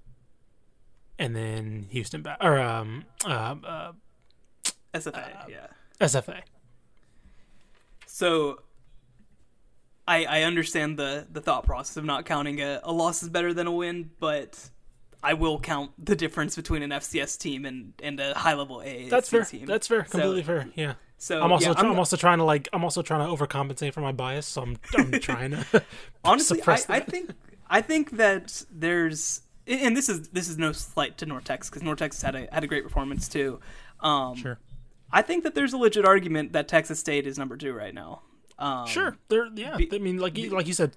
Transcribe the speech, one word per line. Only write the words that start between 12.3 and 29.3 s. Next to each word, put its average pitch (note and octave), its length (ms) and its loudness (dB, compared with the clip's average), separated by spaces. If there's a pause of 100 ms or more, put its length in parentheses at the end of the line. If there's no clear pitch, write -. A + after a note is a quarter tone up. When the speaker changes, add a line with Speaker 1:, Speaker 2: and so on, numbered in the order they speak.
Speaker 2:
a, C#3+ 240 -4
a E3+ 80 -6
loss E3 320 0
is E3+ 60 -10
better F3 240 0
than E3+ 140 -2
a F3 40 -2
win, F3 380 -4 (100)
but D3+ 500 -4 (540)
I D3+ 120 4
will D#3 240 0
count C#3+ 320 -4 (120)
the G3+ 120 2
difference D#3 400 -2
between D#3+ 260 -2
an C#3+ 100 -6
F C#3 120 -4
C - 180 -4
S C#3+ 160 -6
team C#3 280 -6
and, B2+ 360 -12
and C#3+ 180 -6
a C#3 180 -4
high-level C#3+ 440 0
A - 40 -10
A B2+ 200 -10
C - 40 -12
Speaker 1:
That's B3 200 4
fair. A3+ 160 4
Speaker 2:
team. - 220 -10
Speaker 1:
That's - 200 -2
fair. A3 180 2
Speaker 2:
So - 60 -14
Speaker 1:
Completely F#3 320 2
fair. D3 320 -2
Yeah. D3 200 -4 (240)
Speaker 2:
so, E3 220 -2
Speaker 1:
I'm E3+ 100 6
also E3 160 8
Speaker 2:
yeah, E3+ 80 4
Speaker 1:
try-, F3+ 100 6
Speaker 2:
I'm A3 60 6
Speaker 1:
I'm F3+ 80 4
also F3 180 4
trying F3 220 8
to, E3 40 4
like, D3+ 300 4
I'm F3 100 0
also E3+ 200 0
trying D3+ 240 0
to E3+ 60 -2
overcompensate C#3 600 -2
for D#3 80 -6
my C#3 100 -2
bias, C3 360 -4
so - 160 -6
I'm, B2 140 -4 (200)
I'm C3 140 4
Speaker 2:
<laughs> C#4 100 0
Speaker 1:
trying B2+ 300 -4
to - 320 4 (200)
<laughs> - 220 -12
Speaker 2:
Honestly, G3+ 320 6
Speaker 1:
suppress - 320 4
Speaker 2:
I, G3 60 2
I B3+ 40 2
Speaker 1:
that. - 120 -4
Speaker 2:
think, F4 200 -8 (380)
I G3+ 120 6
think D#4 360 0
that G3 540 2
there's, E3 680 0 (260)